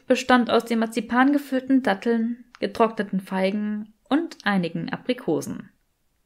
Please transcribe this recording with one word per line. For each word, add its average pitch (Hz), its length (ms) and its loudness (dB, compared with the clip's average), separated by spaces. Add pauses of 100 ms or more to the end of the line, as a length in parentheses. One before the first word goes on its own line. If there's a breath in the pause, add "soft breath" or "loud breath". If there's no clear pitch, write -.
bestand 247 420 2
aus 233 160 2
den 233 140 0
marzipangefüllten 262 1040 2
Datteln, 233 640 -2 (140)
getrockneten 208 600 -2
Feigen 208 720 -4 (160)
und 320 340 -2
einigen 170 480 -2
Aprikosen. - 800 -4 (540)